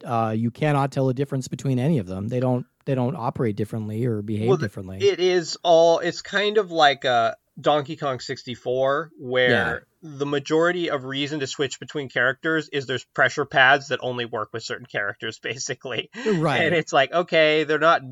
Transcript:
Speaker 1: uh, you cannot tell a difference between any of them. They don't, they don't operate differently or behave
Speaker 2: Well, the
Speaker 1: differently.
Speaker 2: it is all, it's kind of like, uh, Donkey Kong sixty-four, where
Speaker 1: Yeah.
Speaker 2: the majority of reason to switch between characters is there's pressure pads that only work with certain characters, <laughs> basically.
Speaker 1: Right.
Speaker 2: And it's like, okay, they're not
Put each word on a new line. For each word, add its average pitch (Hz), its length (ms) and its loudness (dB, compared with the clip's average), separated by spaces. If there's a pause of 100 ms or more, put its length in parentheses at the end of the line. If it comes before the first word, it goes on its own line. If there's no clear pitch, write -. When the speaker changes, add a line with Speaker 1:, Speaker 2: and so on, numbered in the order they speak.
Speaker 1:
uh, 113 320 0
you 117 140 0
cannot 143 400 0
tell 135 180 0
a 127 60 0
difference 135 340 -4
between 135 300 -2
any 143 200 2
of 92 80 -4
them. 95 220 -6
They 123 120 -2
don't, 127 260 0 (200)
they 139 100 -2
don't 123 180 -2
operate 117 420 -4
differently 110 480 -4
or 113 160 -2
behave 107 280 -2
Speaker 2:
Well, - 80 4
the - 100 -4
Speaker 1:
differently. 95 320 -12
Speaker 2:
it 190 220 2
is 180 420 0
all, 165 380 6
it's 170 220 -4
kind 208 360 0
of 190 120 0
like, 147 340 4
uh, 117 300 2 (260)
Donkey 147 340 2
Kong 139 240 -6
sixty-four, 135 1000 -4
where 127 340 2 (520)
Speaker 1:
Yeah. 165 60 -18 (100)
Speaker 2:
the 143 80 -2
majority 160 640 2
of 135 140 -4
reason 139 340 -4
to 135 80 -4
switch - 320 -4
between 135 300 -8
characters 135 640 0
is 139 140 -2
there's 127 180 -4
pressure 139 400 0
pads 135 440 4
that 127 140 -4
only 123 220 -4
work 113 280 -6
with 113 120 -8
certain 117 220 -10
characters, 104 520 -6
<laughs> - 40 -20
basically. 127 680 -8 (160)
Speaker 1:
Right. 156 360 0
Speaker 2:
And 160 120 2
it's 156 180 0
like, 139 200 2
okay, 156 500 2
they're 151 160 0
not 151 340 4